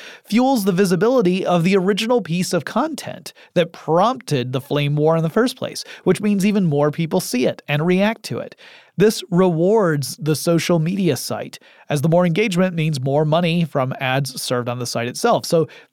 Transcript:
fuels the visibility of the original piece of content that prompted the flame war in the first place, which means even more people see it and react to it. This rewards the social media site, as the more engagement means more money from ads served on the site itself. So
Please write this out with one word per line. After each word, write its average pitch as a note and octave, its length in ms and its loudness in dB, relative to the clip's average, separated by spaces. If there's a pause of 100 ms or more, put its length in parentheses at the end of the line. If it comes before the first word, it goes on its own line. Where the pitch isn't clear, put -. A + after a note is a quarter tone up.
(240)
fuels B3 400 2
the G3 80 2
visibility F#3 720 2
of F3 160 2
the F#3+ 140 4
original G#3+ 440 0
piece F3 320 -4
of E3+ 120 -2
content - 680 -6 (220)
that E3+ 180 0
prompted D#3+ 800 0
the C3 80 -2
flame C#3+ 360 -2
war D#3 200 4
in D#3+ 60 0
the D#3+ 80 -2
first B3 260 0
place, - 280 -8 (180)
which - 180 0
means G3+ 240 0
even G#3 200 2
more D3 260 2
people E3 300 -2
see B3 260 -2
it - 220 -4
and D3 180 0
react G3 380 0
to - 160 -8
it. - 160 -14 (400)
This G#3 340 2
rewards F3 840 2
the D3+ 200 -2
social E3+ 420 2
media E3+ 380 0
site, - 420 -10 (300)
as D3 140 -2
the D#3+ 60 2
more F3 180 4
engagement F#3 480 0
means D#3 260 -2
more C#3 240 0
money E3+ 400 2
from C3 360 -2
ads C3 400 -2
served B2 280 -4
on B2 120 -6
the A#2+ 60 -6
site A#2+ 220 -4
itself. D#3 380 0
So E3 220 2 (240)